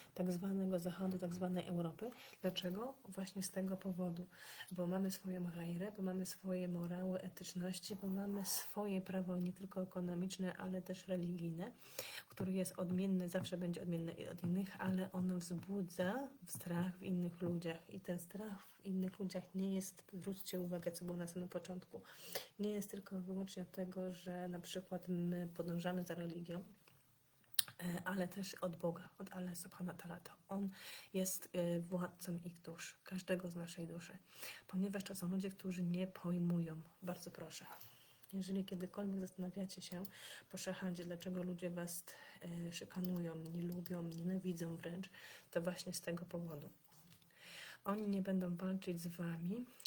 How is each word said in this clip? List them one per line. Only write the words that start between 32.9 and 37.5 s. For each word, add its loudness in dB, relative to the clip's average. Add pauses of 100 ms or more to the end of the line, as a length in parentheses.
każdego 0
z -4
naszej -4
duszy. -8 (480)
Ponieważ 2
to -4
są -2
ludzie, 2
którzy 0
nie 4
pojmują. 4 (200)
Bardzo -4
proszę. -10 (640)